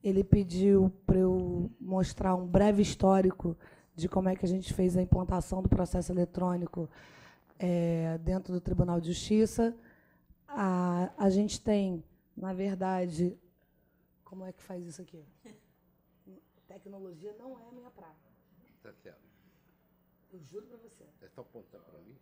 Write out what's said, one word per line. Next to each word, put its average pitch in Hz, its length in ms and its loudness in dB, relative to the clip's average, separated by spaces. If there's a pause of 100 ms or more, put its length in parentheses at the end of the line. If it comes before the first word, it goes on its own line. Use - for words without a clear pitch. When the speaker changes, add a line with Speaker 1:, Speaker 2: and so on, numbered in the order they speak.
Speaker 1:
Ele 196 200 2
pediu 190 680 4 (120)
pra 190 120 4
eu 180 640 0
mostrar 185 560 -2
um 180 100 -6
breve 202 360 4
histórico 190 760 2 (380)
de 165 120 -4
como 185 220 0
é 185 60 0
que - 100 -4
a - 20 0
gente 185 260 -2
fez 185 220 0
a 185 60 4
implantação 185 600 0
do 185 60 -2
processo 180 440 0
eletrônico, 175 760 -4 (680)
é, 170 640 -2
dentro 185 340 -4
do 180 80 -2
Tribunal 175 400 2
de 165 100 -4
Justiça. 220 640 0 (720)
A, 180 680 -2
a 196 140 4
gente 208 280 0
tem, 190 440 0 (320)
na 185 180 -8
verdade, 185 840 -4 (880)
como 185 220 -16
é 185 80 -14
que - 80 -20
faz 180 240 -14
isso 170 160 -18
aqui? 160 240 -20 (1400)
Tecnologia 196 720 -18
não 254 200 -18
é 233 80 -20
a 240 40 -20
minha 247 180 -20
praia. 160 260 -20 (680)
Speaker 2:
Tá 110 180 -20
certo. - 260 -20 (1040)
Speaker 1:
Eu 185 120 -20
juro 202 240 -18
pra 240 100 -20
você. - 280 -20 (180)
Speaker 2:
É 95 40 -20
só - 140 -20
apontar 101 400 -20
pra 80 180 -20
ali? 107 220 -20